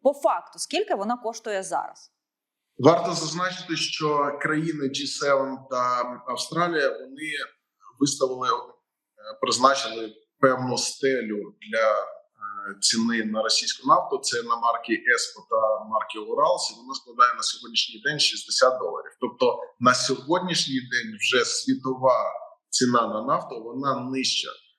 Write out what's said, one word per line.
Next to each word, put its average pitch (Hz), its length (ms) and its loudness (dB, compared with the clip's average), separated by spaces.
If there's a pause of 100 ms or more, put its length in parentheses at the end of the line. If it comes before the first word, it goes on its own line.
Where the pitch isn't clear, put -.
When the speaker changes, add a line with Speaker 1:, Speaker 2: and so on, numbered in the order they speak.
Speaker 1:
по 277 100 4
факту, 247 460 -2
скільки 370 360 -2
вона 233 220 -2
коштує 220 460 -6
зараз? - 500 -6 (640)
Speaker 2:
Варто 175 360 6
зазначити, 160 600 -4
що 147 680 0
країни 156 460 0
Джі 139 180 -4
севен 135 520 0 (120)
та 123 320 0 (240)
Австралія, 156 640 0
вони 135 420 -8 (680)
виставили, 127 480 0
е, 117 40 2 (880)
призначили 113 720 2 (280)
певну 123 380 4
стелю 117 600 0 (320)
для, 110 220 4
е, 101 880 -6
ціни 113 440 2
на 110 180 -2
російську 117 460 0
нафту. 151 300 4
Це 120 240 -2
на 117 140 0
марки 117 360 0 (220)
ЕСПО - 260 -4 (100)
та 107 340 2
марки 107 340 -4
Уралс. 113 540 0
І - 80 -14
вона 131 140 -14
складає 120 400 2
на - 80 -8
сьогоднішній 117 640 -4
день 147 140 -2
шістдесят - 600 2
доларів. 82 420 -6
Тобто 117 380 0 (220)
на 123 140 6
сьогоднішній 147 840 -2 (120)
день 113 280 -4
вже 123 240 4
світова 131 720 2 (540)
ціна 123 380 4
на 107 140 -2
нафту, 135 420 -2
вона 127 360 -4 (120)
нижча. - 360 -2 (300)